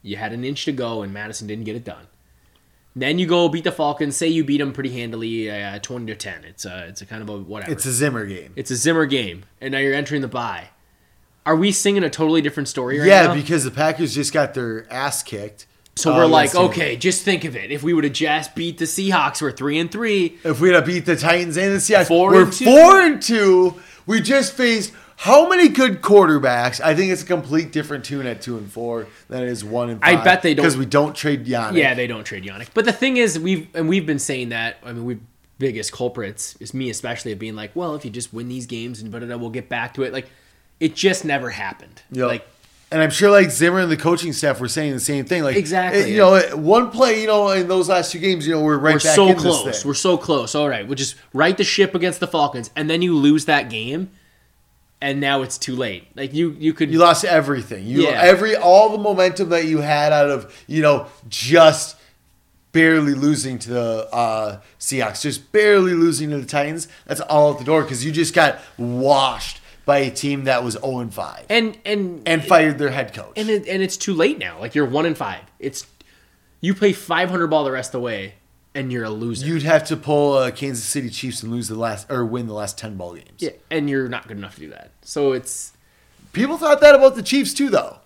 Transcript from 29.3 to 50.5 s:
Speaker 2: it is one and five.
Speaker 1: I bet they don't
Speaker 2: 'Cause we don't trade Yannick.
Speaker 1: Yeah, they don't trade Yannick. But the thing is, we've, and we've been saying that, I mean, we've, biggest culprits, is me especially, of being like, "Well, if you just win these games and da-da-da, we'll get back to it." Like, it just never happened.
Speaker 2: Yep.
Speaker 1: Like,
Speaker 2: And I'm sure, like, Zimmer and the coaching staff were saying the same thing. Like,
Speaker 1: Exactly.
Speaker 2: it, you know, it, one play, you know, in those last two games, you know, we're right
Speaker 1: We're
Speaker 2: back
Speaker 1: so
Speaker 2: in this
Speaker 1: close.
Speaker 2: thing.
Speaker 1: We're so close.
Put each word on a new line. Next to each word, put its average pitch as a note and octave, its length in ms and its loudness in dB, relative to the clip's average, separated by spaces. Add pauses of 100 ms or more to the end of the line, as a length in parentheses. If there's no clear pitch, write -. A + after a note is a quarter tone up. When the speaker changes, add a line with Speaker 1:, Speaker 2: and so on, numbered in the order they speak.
Speaker 2:
it B2 60 -6
is G#2+ 140 -8
one A#2+ 280 -4
and G#2+ 100 -8
five. E3 180 4
Speaker 1:
I - 40 -6
bet F3+ 180 4
they E3 140 2
don't C#3+ 100 2
Speaker 2:
'Cause C#3+ 120 2
we C3 100 -2
don't D3 280 2
trade C3+ 300 -4
Yannick. A#2 320 -2
Speaker 1:
Yeah, C3+ 160 2
they B2 140 -4
don't A2 160 -10
trade F#2+ 200 -12
Yannick. G2+ 300 -16
But A3 120 0
the A#3 60 2
thing C4 260 -2
is, G3+ 220 0
we've, E3+ 360 -2
and E3 120 -2
we've F3+ 180 0
been D3 140 -2
saying B2+ 300 -6
that, A#2 340 -6
I B2 100 -14
mean, A#2 120 -10
we've, A#2+ 160 -8 (380)
biggest A#2+ 340 -4
culprits, A#2+ 640 -8
is A2+ 140 -16
me C3 160 -6
especially, A#2 420 -10
of G2 80 -10
being A2 160 -12
like, G#2+ 200 -14
"Well, E3+ 200 -6
if C#3+ 80 -14
you B2 80 -12
just A#2 220 -12
win A#2+ 160 -12
these B2+ 160 -12
games A#2 340 -12
and A2 120 -14
da-da-da, A#2+ 260 -12
we'll A#2 140 -10
get A#2+ 180 -12
back A#2+ 240 -8
to C3+ 100 -8
it." B2+ 80 -6
Like, C3 140 -10 (540)
it D#3+ 160 -2
just F#3 280 0
never C3+ 280 -4
happened. - 500 -14 (100)
Speaker 2:
Yep. B2+ 160 -2
Speaker 1:
Like, B2 200 -6 (460)
Speaker 2:
And D#3+ 80 2
I'm D3+ 80 2
sure, G3+ 220 4
like, F#3+ 180 8
Zimmer E3+ 300 2
and F3 120 0
the D3+ 60 0
coaching E3+ 360 -2
staff C3 280 -2
were C3 60 -6
saying D3 260 -4
the B2+ 60 -6
same C#3 260 -4
thing. F3+ 180 -2
Like, C3+ 120 0
Speaker 1:
Exactly. F#3 460 0
Speaker 2:
it, - 80 0
you G#3 80 0
know, F#3+ 180 8
it, E3 220 2
one G#3 340 4
play, A3+ 300 2
you A3 60 -4
know, G#3 220 2
in F#3+ 180 0
those F#3 220 0
last F#3 220 0
two E3+ 80 -10
games, F3 280 -2
you E3 60 0
know, D#3 80 0
we're D3+ 160 2
right D#3 160 2
Speaker 1:
We're D3 60 2
Speaker 2:
back D#3 160 2
Speaker 1:
so G3 140 8
Speaker 2:
in F3+ 40 6
this E3 80 0
Speaker 1:
close. C#3 400 -2
Speaker 2:
thing. C#3 80 -6
Speaker 1:
We're C3+ 60 -2
so F#3 200 2
close. C3+ 380 -2